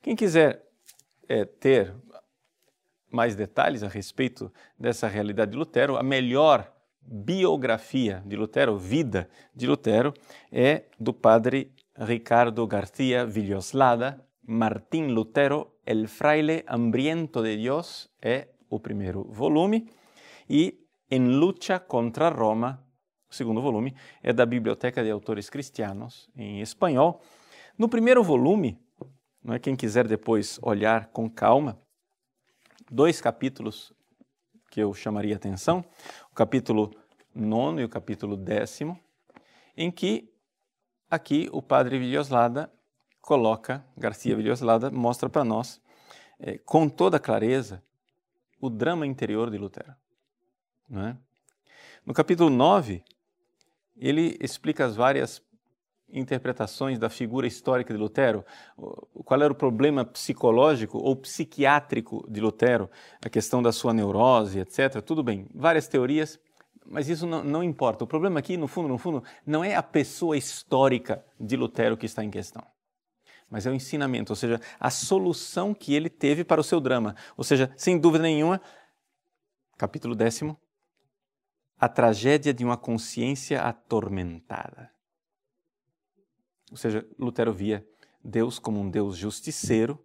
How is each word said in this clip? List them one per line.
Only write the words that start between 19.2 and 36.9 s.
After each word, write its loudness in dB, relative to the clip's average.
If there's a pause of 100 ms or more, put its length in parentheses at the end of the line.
volume, 0 (600)
e 0 (260)
En 4
lucha 0
contra 0
Roma, 0 (460)
o -20
segundo -4
volume, -2 (300)
é 0
da 4
Biblioteca -2
de -2
Autores -6
Cristianos, -10
em -12
espanhol. 0 (560)
No 2
primeiro 6
volume, 2 (640)
não -8
é, -4
quem -4
quiser 2
depois 0
olhar 2
com -4
calma, 2 (1080)
dois 2
capítulos -6 (760)
que -4
eu 0
chamaria -4
atenção, -2 (440)
o -20
capítulo 0 (400)